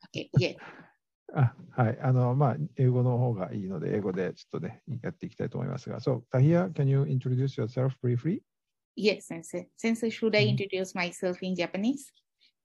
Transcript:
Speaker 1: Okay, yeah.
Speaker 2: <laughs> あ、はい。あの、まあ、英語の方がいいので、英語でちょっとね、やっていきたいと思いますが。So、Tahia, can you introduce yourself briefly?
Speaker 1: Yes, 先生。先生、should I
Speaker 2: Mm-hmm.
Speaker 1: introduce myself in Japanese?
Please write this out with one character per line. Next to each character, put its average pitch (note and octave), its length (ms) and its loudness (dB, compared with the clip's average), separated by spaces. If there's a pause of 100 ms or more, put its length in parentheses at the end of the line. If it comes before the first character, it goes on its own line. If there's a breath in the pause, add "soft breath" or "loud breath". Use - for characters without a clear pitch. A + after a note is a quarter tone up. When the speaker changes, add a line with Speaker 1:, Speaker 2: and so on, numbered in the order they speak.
Speaker 1:
Okay, - 300 -8
yeah. F3 220 2
Speaker 2:
<laughs> - 720 -20
あ、 C3 200 2 (180)
は A2+ 180 2
い。 - 100 -4
あ C3 120 2
の、 B2 220 2
ま C#3 180 4
あ、 - 40 -2 (200)
英 C3 120 4
語 B2 140 4
の B2 160 2
方 B2 160 2
が F#2 180 -6
い G#2 120 -6
い - 20 -6
の F#2 140 -4
で、 F#2 160 -2
英 G#2 40 0
語 G2 120 -2
で F2+ 220 -2
ち - 180 -20
ょ - 60 -4
っ - 20 -6
と D#2+ 60 -8
ね、 - 160 -12 (200)
や F#2 80 -4
っ - 40 -10
て - 120 -12
い - 40 -8
き - 60 -20
た G2+ 80 -4
い F#2+ 60 -4
と - 80 -6
思 F2+ 80 -4
い F2+ 40 -4
ま F2+ 80 -6
す - 120 -12
が。 - 80 -6
So、 B2 320 -2
Tahia, E3+ 420 4
can D3+ 120 0
you C#3 180 4
introduce C3 580 -2
yourself B2+ 400 -2
briefly? B2+ 400 0 (560)
Speaker 1:
Yes, G3 260 0
先 E3+ 200 -12
生。 F3 340 -10
先 A3+ 200 0
生、 A#3 120 -4
should A3 280 0
I G#3 100 6
Speaker 2:
Mm-hmm. G#3 100 2
Speaker 1:
introduce F#3+ 380 -4
myself F3+ 500 -4
in F#3 120 -2
Japanese? F#3+ 560 -4 (520 soft breath)